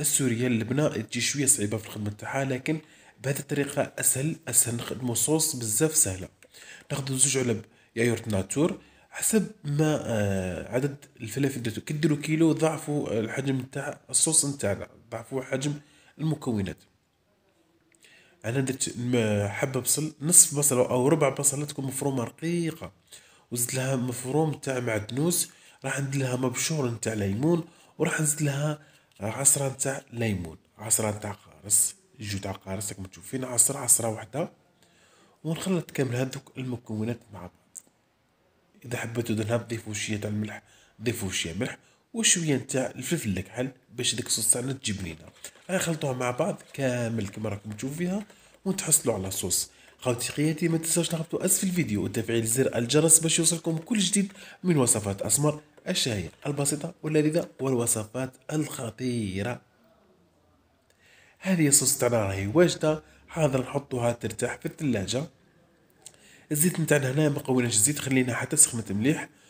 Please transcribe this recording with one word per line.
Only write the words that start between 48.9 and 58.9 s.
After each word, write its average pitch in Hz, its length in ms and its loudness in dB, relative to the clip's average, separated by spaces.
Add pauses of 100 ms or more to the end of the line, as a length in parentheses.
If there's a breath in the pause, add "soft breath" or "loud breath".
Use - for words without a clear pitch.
على 95 160 -4
صوص. - 400 -4 (280 loud breath)
خوتي 123 340 -2
خياتي، 156 360 0
ما 165 100 2
تنساوش 160 300 0
تهبطوا - 360 -4
أسفل 190 220 2
الفيديو 123 380 0
وتفعيل 113 420 0
زر 123 320 2
الجرس 151 400 6
باش 160 200 0
يوصلكم 165 380 0
كل 214 220 -2
جديد 196 340 2 (320 loud breath)
من 175 120 4
وصفات 104 460 2
أسمر 147 380 2 (280)
الشهية 110 400 -2 (180)
البسيطة 147 560 -2
واللذيذة 156 460 2 (120)
والوصفات 123 720 -2 (200)
الخطيرة. 120 1080 -4 (1800 soft breath)